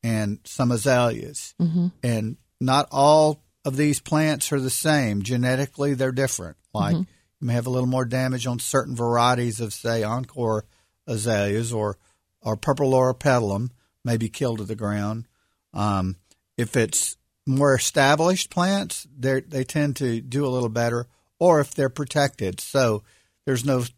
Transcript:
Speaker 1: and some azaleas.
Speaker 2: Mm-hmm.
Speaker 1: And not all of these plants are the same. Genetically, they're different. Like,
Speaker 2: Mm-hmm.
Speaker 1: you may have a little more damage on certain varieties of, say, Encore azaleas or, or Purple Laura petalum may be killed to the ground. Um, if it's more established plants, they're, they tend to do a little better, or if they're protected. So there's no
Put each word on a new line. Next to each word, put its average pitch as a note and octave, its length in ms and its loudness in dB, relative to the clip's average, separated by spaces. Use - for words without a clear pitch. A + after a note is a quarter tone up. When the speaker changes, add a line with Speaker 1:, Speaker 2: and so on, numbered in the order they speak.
Speaker 1:
and G#2+ 420 -2
some B2 280 -2
azaleas. A#2+ 880 0
Speaker 2:
Mm-hmm. F3 260 2
Speaker 1:
And A2+ 340 -2
not C3 300 2
all D3+ 500 6
of C3 120 -4
these D3 240 2
plants D#3 520 0
are C#3 80 0
the C3 100 -2
same. B2 520 0
Genetically, B2+ 720 0
they're C3 180 0
different. B2 440 -4
Like, G#2+ 220 0
Speaker 2:
Mm-hmm. E3+ 60 -2
Speaker 1:
you C3 60 -6
may A#2+ 80 0
have A#2+ 120 -2
a B2+ 40 -4
little B2+ 180 0
more B2+ 160 0
damage B2+ 420 -4
on B2 120 -4
certain C3+ 380 -2
varieties A#2+ 640 2
of, G#2+ 120 -6
say, A2+ 300 -2
Encore A2+ 600 -4
azaleas A2 680 -2
or, G#2 260 -4
or G#2+ 160 -4
Purple C3+ 340 0
Laura B2+ 240 4
petalum A#2+ 560 0
may A#2 120 0
be A2+ 120 -2
killed A#2 300 -4
to G#2 60 -8
the G#2 120 -8
ground. G#2 500 -4
Um, G2 420 0
if A#2+ 200 -4
it's - 400 -2
more C3+ 280 4
established D3+ 760 2
plants, F#3+ 560 -2
they're, C3 240 0
they C3 240 -6
tend C#3+ 320 -2
to A#2 240 -2
do C3+ 260 -2
a - 20 0
little B2+ 200 0
better, A#2 380 -2
or E3 220 6
if - 140 -4
they're C3+ 140 0
protected. C3+ 720 -2
So A#2 420 0
there's B2+ 180 -2
no B2+ 200 0